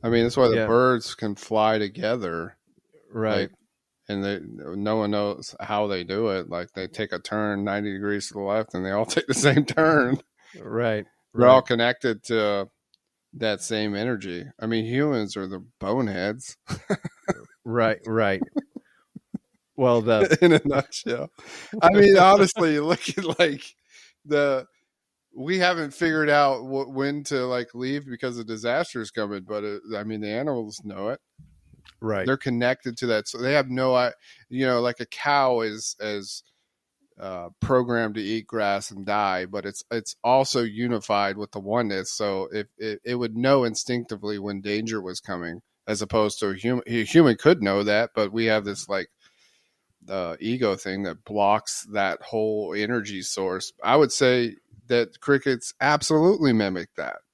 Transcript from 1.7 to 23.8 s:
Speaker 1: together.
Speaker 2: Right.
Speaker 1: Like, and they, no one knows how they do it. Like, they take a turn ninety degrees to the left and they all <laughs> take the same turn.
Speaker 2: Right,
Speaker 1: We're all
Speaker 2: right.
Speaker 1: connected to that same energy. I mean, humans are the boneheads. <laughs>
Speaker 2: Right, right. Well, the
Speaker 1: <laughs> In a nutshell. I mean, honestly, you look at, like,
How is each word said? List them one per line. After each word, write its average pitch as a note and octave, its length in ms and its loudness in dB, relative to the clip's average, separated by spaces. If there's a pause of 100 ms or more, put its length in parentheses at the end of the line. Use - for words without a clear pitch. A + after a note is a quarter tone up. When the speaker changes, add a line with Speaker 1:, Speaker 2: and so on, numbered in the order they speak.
Speaker 1:
together. G#2 760 -4 (540)
Speaker 2:
Right. G#2+ 400 -2
Speaker 1:
Like, - 20 -20 (560)
and G2 160 -4
they, G2 180 -4
no F#2+ 540 -6
one G#2+ 160 0
knows G#2 480 -4
how G#2 260 -2
they F#2+ 160 -4
do G#2+ 280 -2
it. F#2 180 -4
Like, F2 240 -8
they F#2 160 -8
take - 240 -8
a F2 60 -6
turn G#2 440 -4
ninety G2+ 300 -4
degrees G2+ 360 -6
to - 60 -18
the G#2 60 -8
left G#2 340 -2
and F#2 100 -4
they F#2+ 60 -4
all G#2+ 160 0
<laughs> - 0 -
take - 200 -2
the C3+ 80 0
same C#3 320 4
turn. D3 520 2 (400)
Speaker 2:
Right, A2 480 -4 (260)
Speaker 1:
We're A#2+ 140 6
all C3 120 12
Speaker 2:
right. B2+ 80 2
Speaker 1:
connected A#2 580 0
to G#2 440 0 (680)
that A2 280 -4
same G#2+ 320 -2
energy. G2 500 -4 (140)
I A2 80 -8
mean, A2+ 200 0
humans B2 500 -2
are G2 100 -6
the F#2 140 -10 (180)
boneheads. G#2 800 -4 (120)
<laughs> - 280 -6 (680)
Speaker 2:
Right, A2+ 420 0
right. G#2+ 360 0 (1300)
Well, A#2+ 260 4
the A2 360 4
Speaker 1:
<laughs> - 40 4
In E3+ 100 8
a D3+ 120 6
nutshell. C3+ 680 -4 (500)
I E3+ 120 8
mean, G3+ 260 10
honestly, F#3 560 6
you D3 100 0
look E3 320 0
at, E3+ 220 -4
like, D3 240 2 (640)